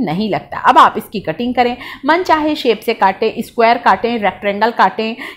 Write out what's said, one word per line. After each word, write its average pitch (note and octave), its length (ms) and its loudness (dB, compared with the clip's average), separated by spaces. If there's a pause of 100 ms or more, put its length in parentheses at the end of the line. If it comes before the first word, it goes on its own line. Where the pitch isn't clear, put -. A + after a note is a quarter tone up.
नहीं F#3+ 280 -2
लगता। - 280 -6
अब C4+ 200 4
आप A#3 180 6
इसकी G#3+ 240 -8
cutting A#3+ 340 -6
करें, A#3+ 220 0 (300)
मन E4 160 2
चाहे D#4 340 0
shape A3 240 0
से A3+ 140 -2
काटें, G#3+ 480 0
square A#3 360 2
काटें, A#3 400 0
rectangle G3+ 520 -2
काटें A3 460 0 (200)